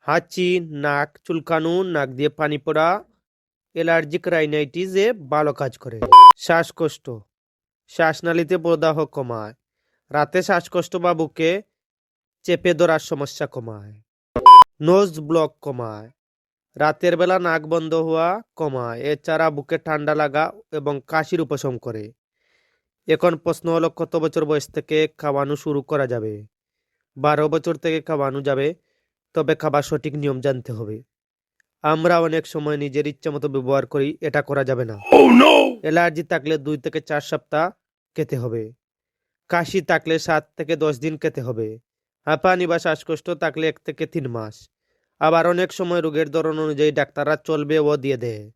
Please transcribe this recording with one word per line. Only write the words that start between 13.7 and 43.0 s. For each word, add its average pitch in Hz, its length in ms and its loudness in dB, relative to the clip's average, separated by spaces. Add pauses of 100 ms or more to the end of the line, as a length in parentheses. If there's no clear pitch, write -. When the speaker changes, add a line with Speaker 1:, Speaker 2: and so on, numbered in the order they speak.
Speaker 1:
নোজ 180 380 4
ব্লক 156 320 0 (100)
কমায়। 117 480 -10 (680)
রাতের 156 420 2
বেলা 180 220 2
নাক 165 280 0
বন্ধ 160 260 -2
হওয়া 160 340 0 (280)
কমায়। 127 460 -6
এছাড়া 156 480 -2
বুকে 147 280 -6
ঠান্ডা 151 380 -4
লাগা 151 300 -2 (260)
এবং 143 360 -6
কাশির 160 340 -2
উপশম 131 360 -6
করে। 110 260 -10 (1040)
এখন 165 280 2
প্রশ্ন 160 340 -6
হলো, 165 200 0
কত 165 260 -8
বছর 156 300 -2
বয়স 147 220 -2
থেকে 156 300 -4 (200)
খাওয়ানো 143 380 -2
শুরু 143 260 -6
করা 139 260 -4
যাবে? 110 260 -6 (840)
বারো 151 320 0
বছর 160 260 -2
থেকে 160 260 -4
খাওয়ানো 139 400 -4
যাবে, 139 260 -2 (680)
তবে 156 200 0
খাবার 147 280 -2
সঠিক 147 320 -6
নিয়ম 143 260 -4
জানতে 131 300 -4
হবে। 110 320 -12 (800)
আমরা 160 360 2
অনেক 160 280 -2
সময় 151 300 -6
নিজের 143 300 -4
ইচ্ছে 147 220 -8
মতো 143 200 -6
ব্যবহার 135 360 -2
করি, 143 360 -4
এটা 147 200 -2
করা 139 220 -2
যাবে 127 220 -2
না। 110 100 -12 (180)
Speaker 2:
Oh 269 160 10 (120)
no! 302 120 8 (280)
Speaker 1:
অ্যালার্জি 165 420 0
থাকলে 160 340 -2
দুই 147 200 -6
থেকে 156 240 -8
চার 147 200 -6
সপ্তাহ 151 440 -4 (500)
খেতে 151 220 -4
হবে। 117 360 -8 (760)
কাশি 170 320 -2
থাকলে 160 380 0
সাত 156 240 -2 (140)
থেকে 160 180 -4
দশ 151 240 0
দিন 156 180 -6
খেতে 147 240 -6
হবে। 113 380 -8 (480)
হাঁপানি 180 400 2
বা 170 120 0
শ্বাসকষ্ট 160 500 -6